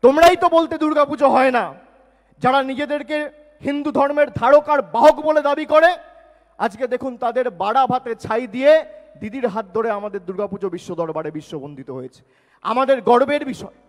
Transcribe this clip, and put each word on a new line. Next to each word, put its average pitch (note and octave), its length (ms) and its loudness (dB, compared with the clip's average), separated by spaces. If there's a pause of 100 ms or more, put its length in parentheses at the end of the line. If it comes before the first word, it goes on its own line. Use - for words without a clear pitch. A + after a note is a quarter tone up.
তোমরাই D#4+ 340 6
তো F4+ 140 0
বলতে E4 280 0
দুর্গাপুজো D4 520 0
হয় C4 220 2
না। G3 220 -2 (640)
যারা C4 240 0
নিজেদেরকে D4 640 -6 (340)
হিন্দু C#4+ 280 -4
ধর্মের C#4+ 380 0
ধারক D4 400 2
আর C#4+ 120 0
বাহক B3+ 380 4
বলে D#4 220 0
দাবি C#4+ 240 -2
করে, D#4 300 4 (640)
আজকে A3 300 -6
দেখুন B3 300 -6
তাদের A#3+ 320 -4
বাড়া G#3+ 380 0
ভাতে B3 280 -4
ছাই A#3 320 -6
দিয়ে C#4 380 4 (340)
দিদির A#3 280 -8
হাত G#3+ 260 -6
ধরে A3+ 160 -2
আমাদের G3+ 360 -8
দুর্গাপুজো G3 440 -8
বিশ্ব F3 260 -12
দরবারে D#3+ 360 -6
বিশ্ববন্দিত D3 580 -14
হয়েছে। C3 340 -16 (380)
আমাদের B3+ 400 0
গর্বের C4+ 440 2
বিষয়। - 300 -14 (140)